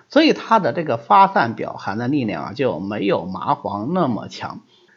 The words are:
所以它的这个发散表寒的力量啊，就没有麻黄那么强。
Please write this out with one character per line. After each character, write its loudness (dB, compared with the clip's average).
所 4
以 6
它 2
的 0
这 -4
个 -2
发 6
散 0
表 -6
寒 -8
的 -4
力 0
量 -4
啊， -10
就 -2
没 -4
有 0
麻 -4
黄 -6
那 2
么 -4
强。 -12